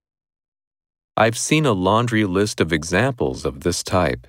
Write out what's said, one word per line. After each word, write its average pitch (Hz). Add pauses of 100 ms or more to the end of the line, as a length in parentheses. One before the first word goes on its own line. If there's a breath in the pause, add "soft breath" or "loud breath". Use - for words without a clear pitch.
(1160)
I've 117
seen 151
a 120
laundry 107
list 98
of 80
examples 82
of 69
this -
type. 76